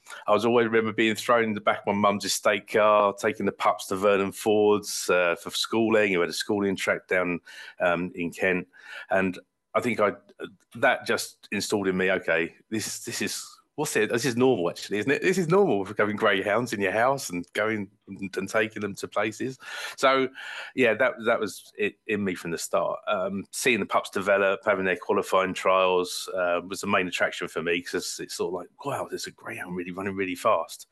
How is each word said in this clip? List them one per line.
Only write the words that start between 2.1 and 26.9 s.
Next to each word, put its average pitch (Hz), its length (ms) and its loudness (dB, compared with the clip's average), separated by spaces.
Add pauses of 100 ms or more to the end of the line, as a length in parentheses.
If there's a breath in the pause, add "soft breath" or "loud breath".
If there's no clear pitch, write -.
estate 104 420 0
car, 104 520 6
taking 107 280 0
the 95 60 0
pups - 340 0
to 98 80 -4
Vernon 98 360 4
Ford's, 104 800 2
uh, 90 320 4
for - 80 -12
schooling. 110 640 2
We 90 80 2
had 85 100 2
a 78 40 -8
schooling 101 420 0
track - 320 -2
down, 90 320 0 (400 loud breath)
um, 90 340 0
in 87 160 -6
Kent. 90 380 -2 (420 loud breath)
And 95 300 0 (340)
I 110 80 0
think 113 180 0
I, 101 120 4 (640)
that 117 320 0
just - 440 -4
installed 101 360 -2
in 92 100 2
me, 92 140 2
okay, 85 420 0 (160)
this, - 300 -6
this - 240 -8
is, - 260 -8 (260)
what's 147 200 -4
it? 107 160 2
This 120 140 0
is 120 120 -2
normal, 120 320 4
actually, - 300 -4
isn't 104 100 -2
it? 151 140 0
This 185 160 2
is 170 80 0
normal 160 360 2
for 95 140 -10
having 107 180 0
greyhounds 104 580 0
in 104 60 -4
your 95 120 0
house 123 400 0
and 87 120 -4 (100)
going 104 360 -2 (180)
and, 98 300 -10
and 95 100 -2
taking 110 360 -2
them 101 100 -6
to 92 140 -10
places. 113 500 -6 (380 loud breath)
So, 131 340 4 (460 loud breath)
yeah, 120 180 4
that, 123 200 2 (120)
that 113 140 4
was - 360 -8
it 104 200 -2 (100)
in 104 180 -2
me 95 120 -2
from 87 160 -8
the 80 80 -2
start. - 480 -2
Um, 98 420 -2
seeing 120 300 0
the 92 80 -4
pups - 240 -2
develop, 98 520 2
having 95 220 2
their 92 100 2
qualifying 92 600 0
trials, 92 800 2
uh, 87 300 0
was 95 140 -10
the 95 60 -6
main 98 200 0